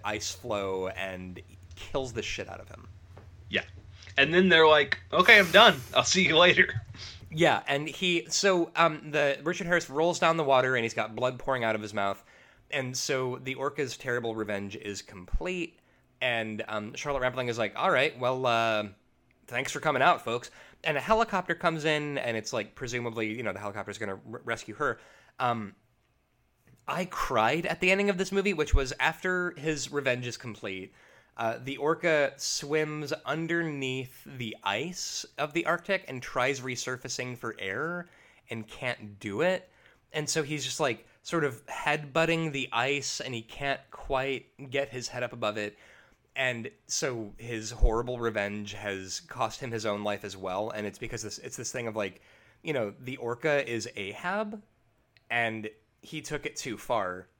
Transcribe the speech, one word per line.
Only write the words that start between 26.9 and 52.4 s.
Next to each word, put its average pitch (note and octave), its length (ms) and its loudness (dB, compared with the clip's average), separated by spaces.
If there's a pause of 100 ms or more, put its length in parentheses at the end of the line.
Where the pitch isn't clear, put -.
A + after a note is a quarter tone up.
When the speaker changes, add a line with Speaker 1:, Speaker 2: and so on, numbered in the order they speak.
Speaker 1:
cried C3+ 600 2
at E3 160 -2
the F#3 100 6
ending G3+ 180 4
of F#3+ 80 2
this F#3 140 -2
movie, G3 220 2
which D3+ 200 2
was C3 260 4
after F3 520 0
his C#3 400 -4
revenge C3 340 0
is A#2+ 120 -6
complete. G2 540 -8 (460)
Uh, A2+ 260 0
the C3+ 140 -6
orca D3+ 600 2
swims D3+ 760 -2 (120)
underneath C#3+ 1000 -4
the B2 380 -8
ice C3 600 -4 (120)
of C#3+ 160 -4
the E3 120 -2
Arctic F#3 420 0
and B2+ 140 -8
tries C3 400 0
resurfacing B2+ 760 -6
for A2+ 220 -8
air D#3 480 -6 (420)
and A2+ 180 -8
can't G#2+ 520 -8
do G#2 220 -4
it. F3+ 280 0 (420)
And D3+ 160 -4
so D#3+ 140 0
he's C#3+ 240 -4
just, - 140 -6
like, C3 260 -2 (160)
sort E3 220 -2
of B2+ 240 -4
headbutting D#3+ 840 0
the C3+ 220 -4
ice, C3+ 480 0
and C3 140 -6
he A2+ 80 -6
can't C#3 360 -4 (120)
quite C3+ 560 -4 (240)
get C#3 180 -2
his B2+ 200 -8
head B2 120 -6
up A#2+ 100 -4
above A2 260 -2
it. G#2 200 -6 (580)
And B2 360 -2 (160)
so A#2 500 -4
his A2+ 340 -8
horrible A#2+ 480 2
revenge G#2 540 -2
has G2 480 -6
cost - 380 -6
him B2+ 120 -8
his A2+ 140 -4
own G#2 180 -2
life G#2 200 -2
as G2 120 -10
well. F#2+ 360 -4
And G#2+ 160 -4
it's G2 100 -8
because A#2 240 -8
this, G#2+ 160 -10
it's - 180 -12
this B2 160 -8
thing B2 160 -6
of, G#2+ 80 -6
like, G2+ 260 -4 (420)